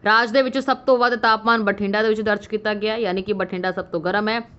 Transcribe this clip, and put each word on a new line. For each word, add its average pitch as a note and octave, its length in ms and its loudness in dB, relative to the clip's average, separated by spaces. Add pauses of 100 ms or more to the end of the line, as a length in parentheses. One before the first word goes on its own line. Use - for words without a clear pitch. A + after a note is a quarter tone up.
ਰਾਜ A3 260 4
ਦੇ C4+ 100 4
ਵਿੱਚ C4 160 -2
ਸਭ C4 200 0
ਤੋਂ B3+ 200 2
ਵੱਧ A#3+ 180 2
ਤਾਪਮਾਨ A3 480 2
ਬਠਿੰਡਾ G3+ 380 0
ਦੇ A3 80 2
ਵਿੱਚ G#3+ 120 0
ਦਰਜ G#3 260 -2
ਕੀਤਾ G#3+ 260 -4
ਗਿਆ, G#3+ 240 -4
ਯਾਨੀ F#3+ 240 -2
ਕਿ G3+ 120 -4
ਬਠਿੰਡਾ F#3 380 -2
ਸਭ F3+ 140 -6
ਤੋਂ E3+ 160 -6
ਗਰਮ G3+ 280 0
ਹੈ A3+ 120 -2 (180)